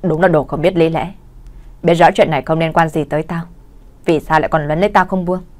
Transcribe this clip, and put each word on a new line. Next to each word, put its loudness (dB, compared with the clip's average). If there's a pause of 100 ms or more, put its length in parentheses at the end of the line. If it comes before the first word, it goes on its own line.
Đúng 0
là 4
đồ 2
không -6
biết 0
lý 2
lẽ. -6 (720)
Biết 2
rõ 6
chuyện 4
này -2
không -2
liên -2
quan 2
gì -2
tới -4
tao, -8 (600)
vì 2
sao 0
lại -2
còn 0
lấn -2
lấy 2
tao 2
không -4
buông -4 (160)